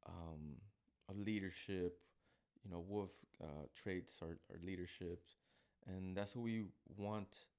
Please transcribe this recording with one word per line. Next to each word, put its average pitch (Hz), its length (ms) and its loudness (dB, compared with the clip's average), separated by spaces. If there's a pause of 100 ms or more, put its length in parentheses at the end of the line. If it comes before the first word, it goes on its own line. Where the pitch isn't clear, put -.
um, 80 480 -4 (540)
of 98 80 -2
leadership, 95 800 2 (640)
you 101 80 -6
know, 85 160 0
wolf, 101 240 4 (300)
uh, 76 240 -2 (100)
traits - 460 0
are, 82 160 -2 (160)
are 85 100 -6
leadership. 90 580 -2 (680)
And 92 280 0
that's 101 200 0
what 120 80 2
we 113 200 4 (340)
want 104 400 0 (220)